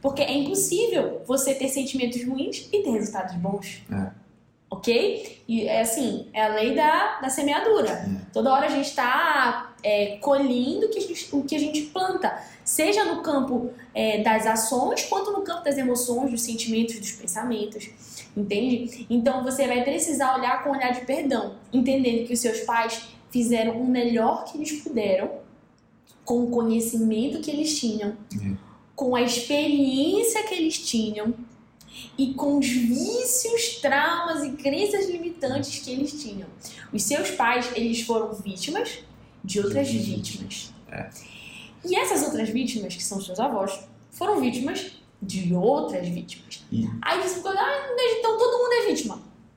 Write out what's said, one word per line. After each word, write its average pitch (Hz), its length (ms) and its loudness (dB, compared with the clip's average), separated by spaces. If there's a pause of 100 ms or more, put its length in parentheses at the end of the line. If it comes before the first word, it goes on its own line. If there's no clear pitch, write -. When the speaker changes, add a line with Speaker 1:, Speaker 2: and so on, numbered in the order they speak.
Speaker 1:
Porque 277 200 0
é 269 160 2
impossível 349 880 0
você 269 280 2
ter 269 160 0
sentimentos 247 560 -2
ruins 277 480 -4
e 415 100 4
ter 269 80 0
resultados 196 440 -2
bons. 196 560 -4
Speaker 2:
É. 98 200 -4 (580)
Speaker 1:
Ok? 240 800 -2
E 226 200 0
é - 140 2
assim, 254 520 -2
é 214 120 0
a 214 100 0
lei 220 200 2
da, 311 460 4
da 262 80 -4
semeadura. 302 640 2
Speaker 2:
É. 185 160 -4 (260)
Speaker 1:
Toda 233 180 2
hora 277 140 6
a 294 40 2
gente 269 260 0
tá, 247 880 2
é, 208 340 2
colhendo 277 720 4
o - 20 2
que - 80 0
a - 40 -2
gente, - 340 -6
o 269 80 2
que - 120 -2
a 285 40 0
gente 302 240 0
planta. 370 540 -2 (280)
Seja 403 400 4
no - 160 -2
campo, 254 500 0 (220)
é, 214 300 2
das 220 240 4
ações, 247 560 2
quanto 392 280 0
no 392 100 0
campo 339 220 -4
das 277 140 2
emoções, 247 540 0
dos 226 100 -2
sentimentos, 226 580 0
dos - 120 -8
pensamentos. 214 760 -6 (460)
Entende? 226 760 0
Então 247 340 2
você 262 240 0
vai 247 160 2
precisar 277 540 2
olhar 247 260 0
com 285 80 0
um - 20 2
olhar 254 180 0
de - 100 -2
perdão, 254 540 -2 (160)
entendendo 247 540 4
que 247 80 -4
os 233 60 0
seus 220 220 0
pais 233 420 0 (260)
fizeram 233 500 2
o 254 80 0
melhor 240 580 2
que - 120 -12
eles 302 140 -6 (100)
puderam, 202 480 0 (960)
com 240 200 2
o 240 40 -2
conhecimento 226 920 2
que 302 100 -4
eles 302 280 0
tinham, 214 360 -2 (260)
Speaker 2:
É. 98 120 -4 (420)
Speaker 1:
com 247 200 0
a 240 60 4
experiência 294 1200 2
que 403 120 -4
eles 320 240 0
tinham 214 540 -2 (840)
e 269 160 0
com 285 240 2
os 247 100 2
vícios, 381 1120 0
traumas 311 600 0
e 269 80 -6
crenças 381 580 0
limitantes 330 680 -4
que 262 120 -10
eles 285 220 -2
tinham. 196 340 -10 (440)
Os 208 120 -2
seus 311 280 0
pais, 240 440 0
eles 233 260 0
foram 220 320 0
vítimas 294 640 -6 (440)
de 196 160 -2
outras 240 300 2
Speaker 2:
De 226 80 0
outras - 200 -2
Speaker 1:
vítimas. - 360 -8
Speaker 2:
vítimas. - 200 -14 (180)
É. - 180 -10 (760)
Speaker 1:
E 359 100 0
essas 381 280 2
outras 226 260 0
vítimas, 220 460 -2
que - 80 -10
são 196 180 -4
seus 185 180 -8
avós, 214 400 0 (300)
foram 381 300 0
vítimas 254 540 -2 (280)
de 180 320 -2
outras 196 540 2
vítimas. - 640 -10
Speaker 2:
E - 160 0 (140)
Speaker 1:
Aí 349 200 0
você 370 140 -2
fica, - 140 -6
ah, 554 380 0 (320)
então 453 180 2
todo 480 260 4
mundo 480 100 2 (100)
é 415 60 2
vítima. - 300 -2 (380)